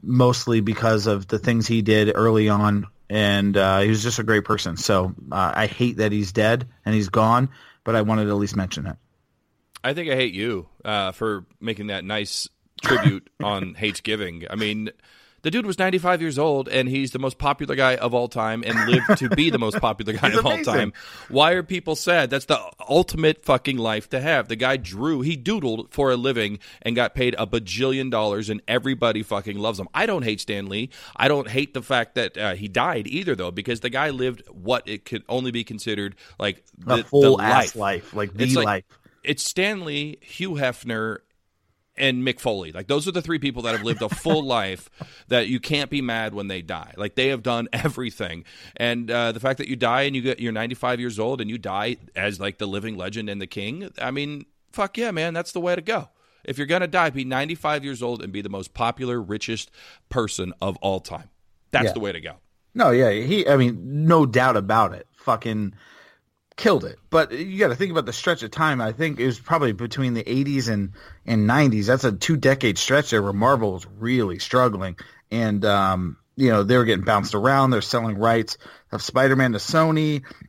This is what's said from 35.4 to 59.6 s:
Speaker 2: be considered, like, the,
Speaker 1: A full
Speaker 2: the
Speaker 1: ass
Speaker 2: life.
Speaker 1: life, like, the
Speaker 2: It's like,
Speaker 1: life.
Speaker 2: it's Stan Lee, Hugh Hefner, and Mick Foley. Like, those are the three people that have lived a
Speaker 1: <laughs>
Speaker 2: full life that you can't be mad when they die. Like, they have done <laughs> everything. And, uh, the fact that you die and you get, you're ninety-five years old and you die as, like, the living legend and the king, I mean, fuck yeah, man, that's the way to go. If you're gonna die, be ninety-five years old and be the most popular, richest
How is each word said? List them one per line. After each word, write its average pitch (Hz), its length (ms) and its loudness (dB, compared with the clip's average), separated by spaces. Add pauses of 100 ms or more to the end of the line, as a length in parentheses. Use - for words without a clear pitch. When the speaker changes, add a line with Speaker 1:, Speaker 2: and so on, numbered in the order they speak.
Speaker 2:
be 117 140 -4
considered, 101 500 -6 (240)
like, 101 240 -4 (160)
the, 117 220 0
Speaker 1:
A - 20 -2
full 139 360 6
Speaker 2:
the 107 40 -2
Speaker 1:
ass 113 320 4
Speaker 2:
life. - 0 -
Speaker 1:
life, 98 400 -4
like, 101 180 -4
the 107 120 -2
Speaker 2:
It's 127 100 2
like, - 100 2
Speaker 1:
life. 98 200 0 (400)
Speaker 2:
it's 143 200 -4
Stan 190 400 -2
Lee, 147 360 -6
Hugh - 320 -10
Hefner, 120 640 -4 (760)
and 131 320 0
Mick 123 140 -2
Foley. 95 320 -4
Like, 92 140 -10
those 147 200 0
are 190 60 -4
the 175 80 -4
three 160 180 -4
people 127 260 -4
that 113 120 0
have 104 80 -4
lived - 160 -2
a 107 80 -2
Speaker 1:
<laughs> - 60 -8
Speaker 2:
full 156 280 0
life 107 460 -4 (400)
that 117 200 2
you 123 120 -2
can't 143 300 -2
be 143 100 -4
mad 113 320 -4
when 101 160 -8
they 95 140 -6
die. 80 340 -10
Like, 101 200 -6
they 131 120 2
have 127 140 -2
done 117 280 -2
<laughs> - 20 -20
everything. 113 720 -6 (340)
And, 120 320 -2
uh, 120 220 0
the 110 80 -8
fact 131 180 -2
that 143 100 -8
you 135 80 -6
die 123 260 2
and 139 140 -2
you 123 60 -4
get, 127 180 -2
you're 117 120 -4
ninety-five 120 480 -4
years 120 180 -8
old 120 240 -2
and 107 80 -6
you 117 80 -6
die 104 400 -4 (180)
as, 95 240 -4
like, 98 160 -6
the 107 100 -6
living 101 300 -6
legend 104 320 -8
and 101 140 -8
the 92 40 -10
king, 123 440 -10 (100)
I 123 100 -6
mean, 143 360 -8 (260)
fuck 196 240 -4
yeah, 226 140 -4
man, 165 240 -4
that's 170 180 -6
the 180 80 -6
way 175 160 0
to 175 60 -6
go. 190 260 -4 (360)
If 131 120 -8
you're 143 100 -4
gonna 180 200 0
die, 165 240 2
be 131 160 -6
ninety-five 147 580 -2
years 131 180 -8
old 120 200 -4
and 98 100 -10
be 101 80 -6
the 101 80 -6
most 95 240 -10
popular, 120 480 -4
richest 107 500 -8 (380)